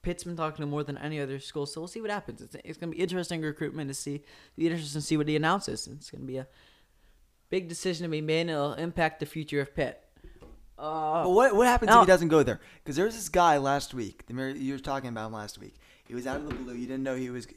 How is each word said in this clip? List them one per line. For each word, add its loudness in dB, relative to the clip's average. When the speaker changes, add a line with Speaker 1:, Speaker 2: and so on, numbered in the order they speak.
Speaker 1:
Pitt's -6
been -8
talking -4
to -4
him -4
more -2
than -6
any -6
other -6
school. -6
So -12
we'll -10
see -12
what -6
happens. -8
It's, -20
it's -14
gonna -8
be -10
interesting -2
recruitment -6
to -8
see. -8
Be 0
interesting -4
to -8
see 2
what 2
he 0
announces. 0
It's -18
gonna -14
be -8
a -8
big -2
decision -4
to -4
be 0
made, 2
and -2
it'll 0
impact -2
the -4
future -4
of -6
Pitt. -4
Uh, -2
Speaker 2:
But 2
what, 6
what 8
happens 4
Speaker 1:
now 12
Speaker 2:
if 10
he 8
doesn't 6
go 8
there? -2
'Cause -8
there 2
was -4
this -10
guy 6
last -2
week. -10
The -12
Mar-, -4
you -4
were -8
talking -6
about -8
him -10
last -12
week. -18
He -14
was -6
out -4
of -8
the -6
blue. -10
You -6
didn't -6
know -2
he -6
was, -10